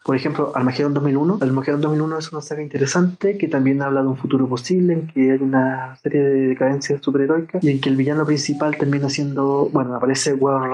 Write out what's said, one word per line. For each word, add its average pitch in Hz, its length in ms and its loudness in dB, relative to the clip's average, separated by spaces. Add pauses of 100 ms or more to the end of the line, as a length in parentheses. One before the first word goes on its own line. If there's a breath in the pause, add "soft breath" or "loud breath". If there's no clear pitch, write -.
por 135 120 0
ejemplo, 147 380 -2
Armageddon 127 400 0
dos 139 100 0
mil 139 140 2
uno. 170 220 2
Armageddon 135 420 0
dos 156 100 0
mil 151 80 0
uno 160 180 -2
es 156 140 -10
una 151 80 -8
saga 151 220 -10
interesante 175 720 0
que 170 120 -2
también 139 340 2
habla 135 180 0
de 135 80 2
un 131 80 -2
futuro 135 320 0
posible 175 460 0
en 160 140 -4
que 131 240 2
hay 135 60 2
una 131 640 -2
serie 147 200 0
de 135 260 2
decadencias 139 540 0
superheroicas 160 600 0
y 151 60 2
en 135 120 2
que 135 100 0
el 135 60 2
villano 147 280 0
principal 151 540 -2
termina 143 320 0
siendo, 139 600 0
bueno, 127 240 0
aparece 131 380 0
Web 135 300 2 (120)